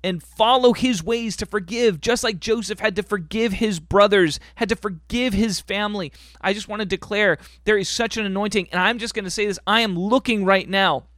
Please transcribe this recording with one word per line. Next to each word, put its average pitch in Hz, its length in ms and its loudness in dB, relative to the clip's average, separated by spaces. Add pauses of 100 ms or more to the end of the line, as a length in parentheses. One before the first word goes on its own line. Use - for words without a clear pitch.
and 180 180 -4
follow 247 500 4
his 233 300 0
ways 226 340 -4
to 208 100 -8
forgive, 202 540 0
just 233 240 0
like 220 160 -2
Joseph 214 400 -4
had 208 160 -2
to 202 60 -2
forgive 208 500 -2
his 196 260 -2
brothers, 190 600 2 (160)
had 226 120 -2
to 220 80 -2
forgive 214 560 -4
his 196 280 0
family. 202 520 -6 (280)
I 196 120 -2
just 208 160 -6
want 208 120 -8
to 208 60 -4
declare 202 520 0 (260)
there 208 140 2
is 190 100 -2
such 226 280 -4
an 214 100 -4
anointing, 196 460 -2
and 180 80 0
I'm 220 180 2
just 220 160 -8
gonna 196 160 -6
say 208 160 -2
this, 196 200 -4
I 214 140 2
am 202 160 0
looking 208 480 0
right 190 240 2
now 185 360 2 (140)